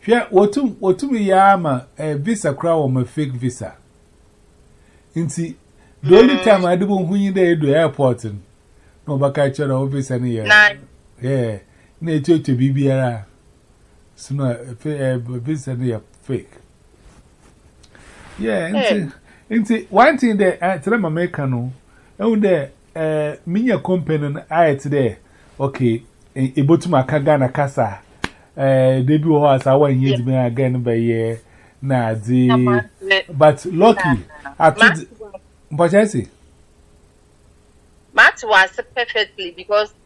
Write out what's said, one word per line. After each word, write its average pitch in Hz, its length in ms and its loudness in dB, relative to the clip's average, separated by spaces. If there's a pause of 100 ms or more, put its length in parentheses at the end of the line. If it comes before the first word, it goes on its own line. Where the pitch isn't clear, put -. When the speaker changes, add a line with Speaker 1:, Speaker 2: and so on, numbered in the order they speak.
Speaker 1:
hwɛ, 226 240 0
wotum, 208 500 2
wotum 233 360 -2 (100)
ya 190 260 6
ama, 147 340 0 (120)
eh, 151 160 -4
visa 160 400 -2
kra 165 180 -4
wɔ 151 200 0
ma 127 120 0
fake 143 280 -6
visa. 120 420 -8 (1400)
Nti, 165 380 -6 (480)
the 170 160 8
only 262 160 8
Speaker 2:
Mm. 208 100 -2
Speaker 1:
time 196 220 4
I 180 100 2
do 196 100 -2
hu 190 280 -2
yin 196 180 0
dey 180 220 2
do 147 200 0
airport 139 500 0
n, 101 180 -10 (640)
no 147 120 -6
baka 139 320 0
chere 139 220 -4
o 135 140 -2
visa 135 320 -4
ni 123 180 -4
ya. 107 80 -6
Speaker 2:
Na. 208 260 4 (520)
Speaker 1:
Yeah. 120 360 -4 (420)
Na 165 120 -6
etu 156 220 0
etu 143 220 -2
bibiara. 131 680 -2 (920)
So - 180 -12
no, 135 160 -2
eh, 120 280 -10
fe-, 151 200 -8
eh, 131 200 -2
visa 127 560 -8
ni 123 160 -4
ya 107 100 -6 (220)
fake. - 280 -8 (1900)
Yeah, 196 320 -2
nti, 285 80 -2 (680)
Speaker 2:
Hey. 220 100 0
Speaker 1:
nti, 220 320 -2
one 247 280 4
thing 226 200 0
that, 185 220 2
eh, 180 180 -2
tell 208 200 -2
my 180 100 -2
maker 165 380 -4
no, 127 260 -4 (460)
eh, 220 220 0
there, 175 300 0 (240)
eh, 156 420 -2 (100)
minya 208 360 0
company 156 460 -2
no, 147 220 -8
I 160 240 2
today, 139 420 -2 (440)
okay, 127 420 -2 (320)
e, 131 220 -2
e 151 60 0
botu 165 260 2
maka 147 320 0
Ghana 139 280 2
kasa, 127 520 -4 (560)
eh, 131 460 2
they 151 160 2
be 156 100 -2
ho 147 180 2
as 135 220 2
I 131 80 4
want 143 200 2
you 135 200 0
to 120 80 -4
be 131 100 -2
again 127 480 -2
by 120 120 -2
year, 113 460 -2 (400)
na 123 340 -2
di, 123 340 0
Speaker 2:
Na 127 80 4
ma-, 123 240 2 (480)
Speaker 1:
but 151 380 2
lucky, 190 360 2
Speaker 2:
na, 151 120 0 (300)
na. 139 140 -18
Speaker 1:
I 156 120 6
told, 214 360 2 (140)
Speaker 2:
Ma-, - 180 -20 (320)
Speaker 1:
but 165 240 0
I 208 120 6
say, 123 200 -6 (1900)
Speaker 2:
Matt 254 320 4
was 190 360 2 (140)
perfectly 208 580 -6
because 208 420 -4 (120)